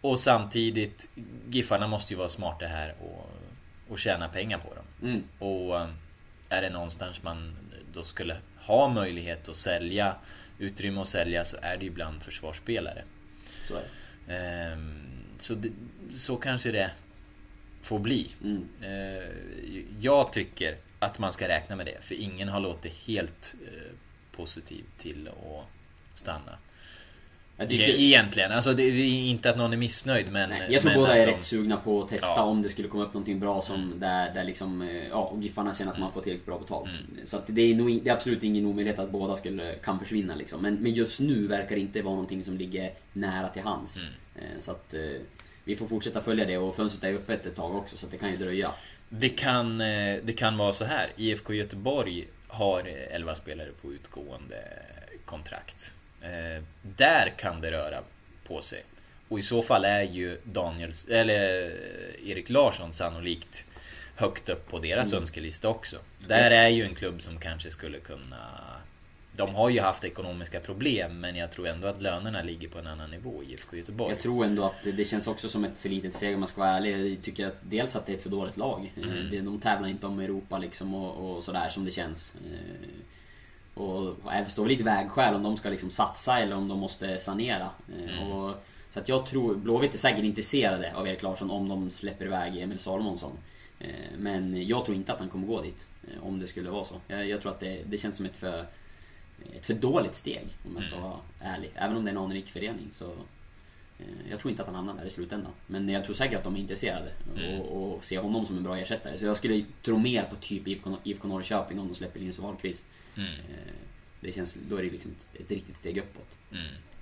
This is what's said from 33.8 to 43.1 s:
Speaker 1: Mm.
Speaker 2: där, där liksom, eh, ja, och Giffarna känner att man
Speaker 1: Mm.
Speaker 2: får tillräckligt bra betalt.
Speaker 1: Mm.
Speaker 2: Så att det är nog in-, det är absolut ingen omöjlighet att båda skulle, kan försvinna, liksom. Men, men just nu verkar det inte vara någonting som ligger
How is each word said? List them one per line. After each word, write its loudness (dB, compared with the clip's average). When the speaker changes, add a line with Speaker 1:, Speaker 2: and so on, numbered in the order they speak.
Speaker 1:
Mm. -4
Speaker 2:
där, 2
där -2
liksom, -4
eh, -4
ja, 0
och -4
Giffarna -2
känner -4
att -6
man 0
Speaker 1:
Mm. -4
Speaker 2:
får -4
tillräckligt -4
bra -4
betalt. -6
Speaker 1:
Mm. -10
Speaker 2:
Så -6
att -4
det 6
är 10
nog 6
in-, 4
det 4
är 8
absolut 2
ingen 6
omöjlighet 2
att -2
båda 0
skulle, -4
kan -2
försvinna, 0
liksom. -4
Men, 4
men 2
just 2
nu 4
verkar 0
det 2
inte 0
vara 0
någonting -2
som -4
ligger -4